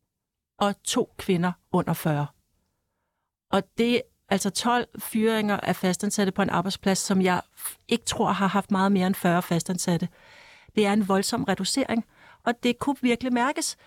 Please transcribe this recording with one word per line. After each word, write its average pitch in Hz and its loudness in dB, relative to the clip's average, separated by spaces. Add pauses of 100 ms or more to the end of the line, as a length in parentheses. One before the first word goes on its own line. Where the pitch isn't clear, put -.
(580)
og 202 0
to - -2
kvinder 180 0 (200)
under 175 0
fyrre. 147 -2 (1200)
Og 190 2 (160)
det, 240 2 (260)
altså 196 0
tolv 240 0 (120)
fyringer 214 0
af - -2
fastansatte 190 0
på 202 -2
en 180 0
arbejdsplads, 190 0
som 190 2
jeg 180 2 (160)
f-, - -14
ikke 233 0
tror - 0
har 196 0
haft 196 -2
meget 196 2
mere 185 2
end 190 0
fyrre 175 2
fastansatte. 175 -2 (680)
Det 214 4
er 196 2
en 208 2
voldsom 190 0
reducering, 214 -2 (400)
og 240 -2
det 240 2
kunne 277 -2
virkelig 247 0
mærkes. 262 -2 (100)